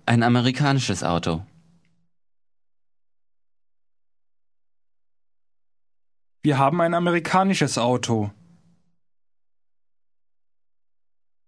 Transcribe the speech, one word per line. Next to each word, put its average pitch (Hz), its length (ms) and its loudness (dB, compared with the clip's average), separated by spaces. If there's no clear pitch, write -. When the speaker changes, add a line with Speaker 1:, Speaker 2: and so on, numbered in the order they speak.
Speaker 1:
Ein 117 200 2
amerikanisches 123 800 0
Auto. 85 420 -2
Speaker 2:
Wir 143 160 0
haben 143 220 0
ein 170 140 0
amerikanisches 175 840 0
Auto. 117 540 -2